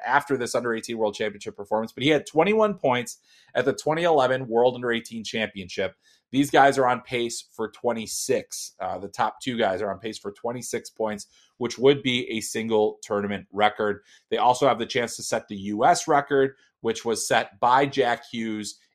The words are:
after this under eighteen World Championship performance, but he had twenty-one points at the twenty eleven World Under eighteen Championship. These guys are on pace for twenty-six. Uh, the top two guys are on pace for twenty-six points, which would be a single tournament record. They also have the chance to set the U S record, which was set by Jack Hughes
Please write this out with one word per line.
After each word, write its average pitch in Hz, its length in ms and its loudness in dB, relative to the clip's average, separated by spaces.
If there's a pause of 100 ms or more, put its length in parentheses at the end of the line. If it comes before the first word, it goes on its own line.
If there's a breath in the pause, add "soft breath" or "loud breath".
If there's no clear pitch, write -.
after 135 320 2
this 117 160 -4
under 120 200 0
eighteen 113 220 -6
World 107 180 0
Championship 104 400 -6
performance, 110 380 -4
but 120 100 -10
he 135 60 2
had 147 180 2
twenty-one 208 520 2
points 123 400 0 (360 soft breath)
at 123 120 0
the 135 80 2
twenty 160 300 -2
eleven 131 440 2
World 120 260 4
Under 123 160 -4
eighteen 117 320 -6
Championship. 101 760 -6 (340 soft breath)
These 135 200 0
guys 139 280 6
are 127 100 4
on 120 140 0
pace 120 500 -4
for 110 180 -6
twenty-six. - 1120 -4
Uh, 92 180 -6
the 98 100 -10
top - 340 -4
two 123 160 -4
guys 98 240 0
are 98 100 -4
on 95 60 -10
pace 110 200 -10
for 104 140 -12
twenty-six 120 560 -8
points, 107 380 -6 (320 soft breath)
which 117 200 -4
would 135 240 4
be 123 280 -2
a 113 100 -4
single 110 600 0
tournament 101 500 -4
record. 104 480 2 (300 soft breath)
They 110 80 0
also 123 280 4
have 117 120 2
the 113 80 -4
chance 117 300 -2
to 113 60 -12
set - 240 -4
the 104 100 -10
U 104 280 -2
S 170 240 4
record, 139 480 2 (240 soft breath)
which - 240 -4
was 113 240 -2
set 117 320 0
by 127 240 6
Jack 131 480 0
Hughes 107 460 -6 (160 soft breath)